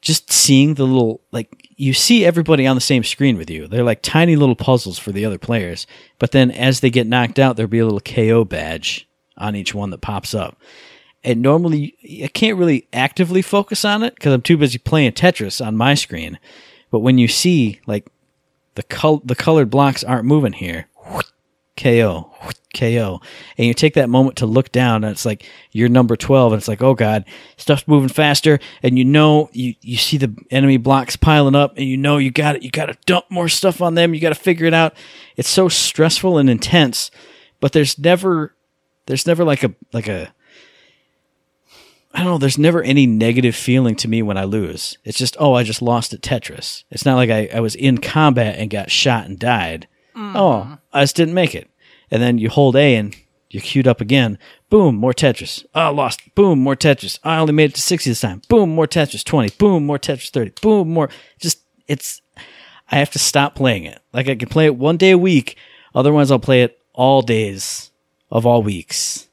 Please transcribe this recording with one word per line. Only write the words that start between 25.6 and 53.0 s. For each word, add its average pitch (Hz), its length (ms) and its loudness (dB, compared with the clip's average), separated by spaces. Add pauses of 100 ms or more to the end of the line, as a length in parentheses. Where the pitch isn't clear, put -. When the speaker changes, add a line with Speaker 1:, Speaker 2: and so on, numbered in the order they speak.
Speaker 1:
you're 113 180 2
number 120 260 4
twelve, 127 360 4
and 107 80 0
it's - 80 -8
like, 107 140 -4
"Oh, 131 120 4
God, 107 300 0 (320)
stuff's - 300 -2
moving 143 220 4
faster." 147 500 2 (240)
And 127 160 2
you 127 60 4
know, 151 480 4
you, 123 300 -6
you 120 160 -8
see - 180 -2
the 127 180 -2 (160)
enemy 135 280 4
blocks 135 380 0
piling 143 380 4
up, 143 220 2
and 139 100 -4
you 131 100 -2
know 147 200 0
you 135 140 0
got 147 260 -2
it. - 60 -12
You 127 80 -14
gotta 151 260 -8 (100)
dump 180 240 0
more 175 180 -4
stuff 180 340 0
on 170 120 0
them. 170 200 2
You 151 60 -4
gotta 156 140 0
figure 165 320 -2
it 165 80 2
out. 165 200 2 (420)
It's 165 140 -4
so 190 180 2
stressful 165 680 0
and 135 100 4
intense, 127 600 0 (500)
but 139 120 -2
there's 147 260 0
never, 175 560 0 (500)
there's 131 220 -4
never, 170 180 0
like, 143 180 0
a, 117 120 -2 (180)
like, 110 160 -6
a, 90 240 -10 (1800)
I 170 60 -4
don't 180 120 0
know, 165 60 0
there's 135 180 0
never 165 260 2
any 135 240 4
negative 117 480 2
feeling 123 420 0
to - 120 -8
me 113 140 0
when 104 160 -4
I 95 60 -4
lose. 95 600 -6
It's 107 140 -10
just, 123 200 -4
"Oh, 147 140 4
I 123 120 2
just 110 180 -6
lost 117 320 -2
at - 80 -16
Tetris." - 680 -8
It's - 140 -12
not 135 120 4
like 123 120 2
I, 110 240 -2
I 117 80 -4
was 110 140 -4
in 135 240 0
combat 120 600 0
and 107 120 -6
got 101 200 -8
shot 117 360 -2
and 95 120 -14
died. 90 480 -4 (300)
Speaker 2:
Mm. 208 180 -12
Speaker 1:
"Oh, 143 440 0 (160)
I 143 80 2
just 139 140 0
didn't 165 180 0
make 180 200 -2
it." 73 140 -14 (420)
And 113 120 0
then 123 160 0
you 110 100 -2
hold 135 280 2
A 139 200 4
and 104 180 -6 (360)